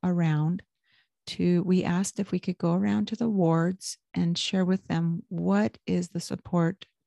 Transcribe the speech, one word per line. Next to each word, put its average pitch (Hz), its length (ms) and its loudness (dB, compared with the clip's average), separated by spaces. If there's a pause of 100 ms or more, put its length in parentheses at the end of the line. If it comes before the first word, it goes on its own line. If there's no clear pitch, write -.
around 165 580 2 (680)
to, 175 360 2
we 180 200 2
asked 180 360 -2
if 196 120 -6
we 180 80 0
could 180 180 -4
go 170 160 0
around 202 340 0
to - 80 -8
the 233 120 -2
wards 180 680 0 (160)
and 170 240 0
share - 260 0
with 185 240 0
them 165 420 -2
what 190 480 0 (100)
is 180 220 -2
the 175 100 -8
support 175 680 -2 (220)